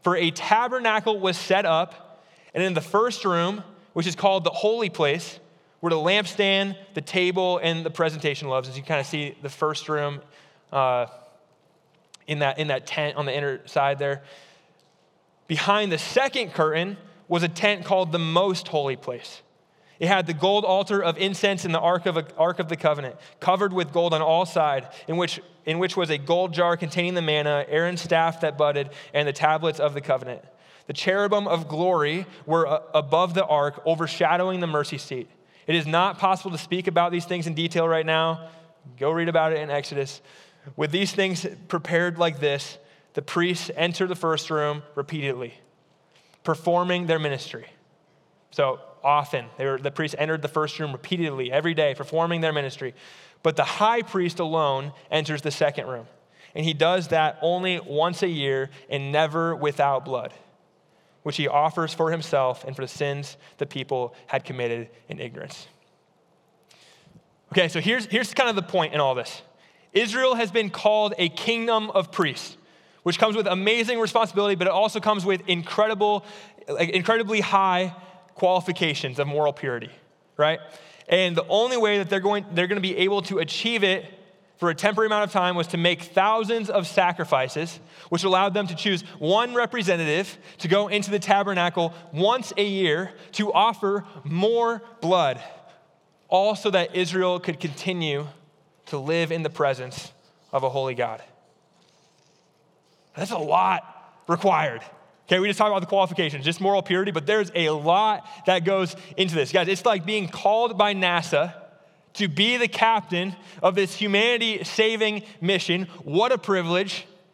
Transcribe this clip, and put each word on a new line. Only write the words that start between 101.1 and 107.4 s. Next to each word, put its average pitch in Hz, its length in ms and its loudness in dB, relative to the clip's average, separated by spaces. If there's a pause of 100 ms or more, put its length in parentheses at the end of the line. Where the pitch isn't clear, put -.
That's 190 160 -6
a 220 60 -4
lot 170 760 0 (140)
required. 160 540 2 (460)
Okay, 185 120 4
we 196 80 2
just 202 100 0
talked 214 120 6
about 196 120 2
the 175 60 -6
qualifications, 170 580 0
just 170 160 0
moral 196 200 4
purity, 190 300 0
but 160 140 -2
there's 208 280 2